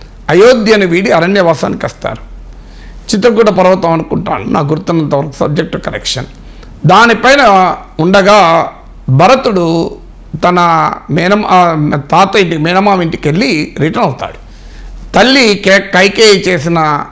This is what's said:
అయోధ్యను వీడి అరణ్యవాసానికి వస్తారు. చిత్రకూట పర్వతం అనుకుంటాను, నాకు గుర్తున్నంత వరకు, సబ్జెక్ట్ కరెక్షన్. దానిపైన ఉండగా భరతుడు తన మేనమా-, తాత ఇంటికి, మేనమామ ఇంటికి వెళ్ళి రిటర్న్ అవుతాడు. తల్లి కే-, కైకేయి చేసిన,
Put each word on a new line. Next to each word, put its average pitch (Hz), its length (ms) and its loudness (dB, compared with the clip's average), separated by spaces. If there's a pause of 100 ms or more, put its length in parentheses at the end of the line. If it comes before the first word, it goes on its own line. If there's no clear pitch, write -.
(280)
అయోధ్యను 214 580 4
వీడి 180 240 -2
అరణ్యవాసానికి 175 760 -2
వస్తారు. - 360 -10 (920)
చిత్రకూట 214 340 2
పర్వతం 185 440 2
అనుకుంటాను, 156 520 -4
నాకు 143 220 -2
గుర్తున్నంత 156 480 -4
వరకు, 143 260 -4
సబ్జెక్ట్ - 360 -4
కరెక్షన్. - 500 -8 (600)
దానిపైన 220 920 4 (240)
ఉండగా 180 720 2 (380)
భరతుడు 175 880 0 (480)
తన 175 480 0 (180)
మేనమా-, 170 920 0
తాత 190 360 0
ఇంటికి, 165 260 0
మేనమామ 185 400 0
ఇంటికి 160 260 -4
వెళ్ళి 165 520 -2
రిటర్న్ 160 240 -2
అవుతాడు. 127 420 -8 (680)
తల్లి 220 500 2
కే-, 196 180 2 (120)
కైకేయి 196 540 2
చేసిన, 156 640 -2